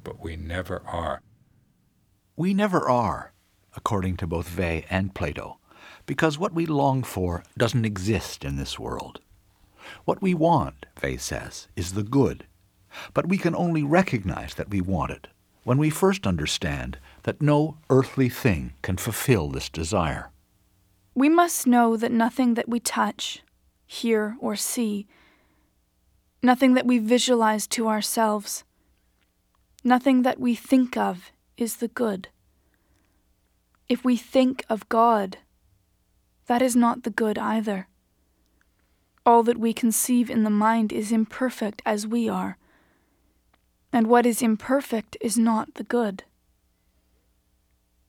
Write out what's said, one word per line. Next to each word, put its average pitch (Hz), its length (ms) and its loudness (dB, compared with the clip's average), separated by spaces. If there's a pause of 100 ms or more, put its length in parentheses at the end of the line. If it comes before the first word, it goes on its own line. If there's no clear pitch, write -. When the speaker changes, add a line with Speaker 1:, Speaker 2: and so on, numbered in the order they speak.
Speaker 1:
But - 180 -14
we 82 160 -10
never 85 500 -8
are. 78 360 -8 (1120)
Speaker 2:
We 180 160 0
never 190 380 2
are, 113 420 0 (420)
according 92 440 -2
to 90 80 -6
both 87 320 -6
Weil 82 320 -2
and 95 240 -2
Plato, - 460 -8 (440)
because 147 320 0
what 185 160 -4
we 165 140 -2
long 139 360 0
for 87 400 -4 (140)
doesn't 117 300 0
exist 98 580 -4
in 69 120 -4
this 69 220 -8
world. - 440 -10 (800)
What - 160 -2
we 185 140 2
want, 156 500 2 (180)
Weil 67 140 -2
says, - 580 -10
is 92 200 -8
the 107 80 -2
good, 117 440 0 (680)
but 160 120 0
we 185 120 0
can 165 160 -2
only 165 280 0
recognize 139 760 0
that - 120 -8
we 98 140 0
want 87 300 -2
it - 160 -16 (340)
when 123 160 2
we 156 100 2
first 190 380 2
understand 73 720 -4 (240)
that - 180 -4
no 147 380 2 (100)
earthly 131 400 4
thing 78 540 0
can 92 160 -2
fulfill 110 500 2
this - 220 -6
desire. 80 600 -2 (840)
Speaker 3:
We 277 160 4
must 339 360 2
know 233 300 4
that 220 160 -2
nothing 233 420 2
that 233 140 -4
we 233 120 -4
touch, - 600 -4 (440)
hear, 220 540 -2
or 220 160 -4
see, 208 500 -4 (1400)
nothing 254 320 6
that 247 120 2
we 247 120 2
visualize 220 720 2
to 226 200 -4
ourselves, 214 760 -2 (1200)
nothing 254 400 4
that 262 160 0
we 240 160 0
think 254 440 0
of 196 340 -4 (240)
is 226 200 -6
the 226 120 -4
good. 208 400 -4 (1600)
If 247 160 -2
we 247 140 2
think 262 500 0
of 214 220 -6
God, 226 480 2 (1080)
that 240 140 2
is 254 160 2
not 240 280 2
the 226 60 -6
good 214 280 0
either. 214 500 -4 (1400)
All 233 200 8
that 240 120 2
we 226 160 0
conceive 233 560 2
in 220 160 0
the 214 60 2
mind 214 420 2
is 214 180 -4
imperfect 226 760 -2
as 214 200 -2
we 226 220 -2
are, 190 300 -4 (1300)
and 226 160 2
what 240 200 6
is 233 160 0
imperfect 233 800 -2
is 226 160 -2
not 226 360 0
the 214 100 -10
good. 214 400 -4 (1800)